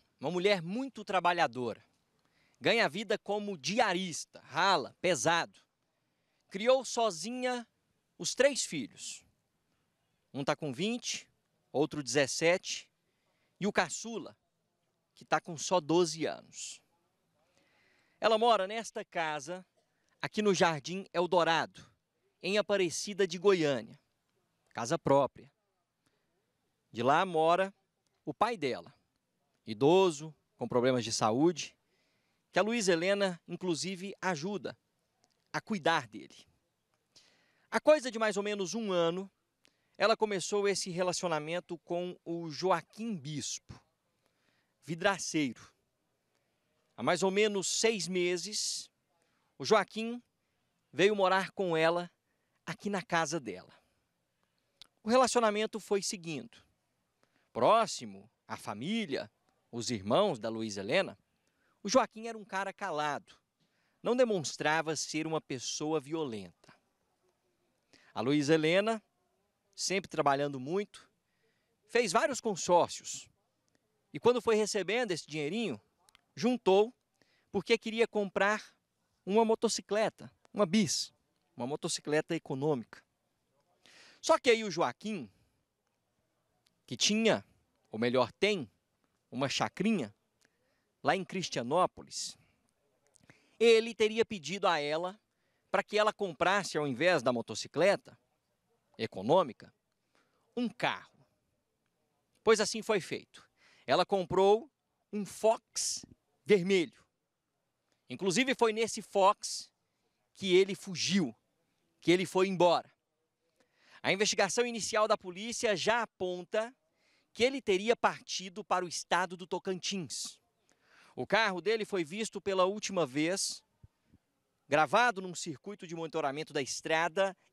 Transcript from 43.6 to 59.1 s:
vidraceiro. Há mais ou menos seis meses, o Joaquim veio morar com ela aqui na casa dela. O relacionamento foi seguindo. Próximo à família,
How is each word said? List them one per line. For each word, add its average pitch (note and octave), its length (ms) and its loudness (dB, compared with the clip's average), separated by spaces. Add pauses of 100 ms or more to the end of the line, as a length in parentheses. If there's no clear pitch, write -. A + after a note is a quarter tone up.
vidraceiro. D#3+ 800 -2 (1400)
Há - 60 -10
mais D#3+ 200 2
ou F#3+ 80 2
menos G3+ 380 0
seis G#3+ 400 0
meses, F3+ 840 -4 (680)
o C#3 80 -10
Joaquim A3 560 0 (680)
veio F#3+ 240 2
morar F#3+ 360 2
com F3 260 -2
ela E3+ 340 2 (540)
aqui - 240 -8
na G3 140 -4
casa E3 360 0
dela. G2+ 360 -14 (1300)
O G#3+ 80 -4
relacionamento A3+ 680 2
foi G3+ 220 -2
seguindo. E3 560 -8 (960)
Próximo A#2 800 2 (180)
à A2 80 -10
família, C#3 720 -6 (400)